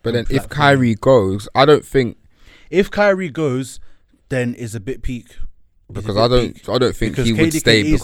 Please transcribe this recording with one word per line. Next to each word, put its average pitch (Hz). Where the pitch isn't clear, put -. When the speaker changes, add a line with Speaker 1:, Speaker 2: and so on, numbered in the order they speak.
Speaker 1:
But 117
then 117
Speaker 2:
bull -
Speaker 1:
if 127
Speaker 2:
crap -
thing. -
Speaker 1:
Kyrie 135
goes, 101
I 131
don't 147
think 131
Speaker 2:
If 196
Kyrie 196
goes, 131
then 123
it's 113
a 110
bit 113
peak. 123
It's -
a -
Speaker 1:
because 104
Speaker 2:
bit 107
Speaker 1:
I 120
don't, 123
Speaker 2:
peak. -
Speaker 1:
I 117
don't 123
think 110
Speaker 2:
Because 123
Speaker 1:
he 113
would 107
Speaker 2:
K 165
D 156
Speaker 1:
stay 110
Speaker 2:
can 101
Speaker 1:
because -